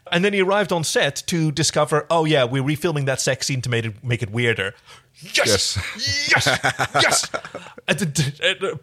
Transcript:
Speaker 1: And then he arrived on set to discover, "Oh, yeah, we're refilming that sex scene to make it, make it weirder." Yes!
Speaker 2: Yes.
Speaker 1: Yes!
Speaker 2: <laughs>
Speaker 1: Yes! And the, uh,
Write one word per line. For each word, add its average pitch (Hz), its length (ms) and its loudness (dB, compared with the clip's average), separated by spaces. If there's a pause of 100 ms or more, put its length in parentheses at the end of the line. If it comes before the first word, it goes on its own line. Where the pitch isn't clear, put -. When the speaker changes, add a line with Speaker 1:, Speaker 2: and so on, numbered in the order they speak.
Speaker 1:
And 170 140 2
then 202 80 4
he 196 100 2
arrived 196 300 2
on 170 140 0
set 156 420 0
to 160 240 2
discover, 151 580 0
"Oh, 165 140 4
yeah, 151 220 4
we're 131 180 -2
refilming 147 440 0
that 131 120 -2
sex - 280 -2
scene 135 140 -2
to 127 80 -6
make 117 140 0
it, 110 180 -8
make 120 220 -2
it 101 80 -8
weirder." 110 420 0 (600)
Yes! - 420 2
Speaker 2:
Yes. 988 560 -4 (140)
Speaker 1:
Yes! 131 480 0
Speaker 2:
<laughs> 143 80 4
Speaker 1:
Yes! - 260 0 (580)
And 151 120 0
the, 170 760 -2
uh, 156 100 -10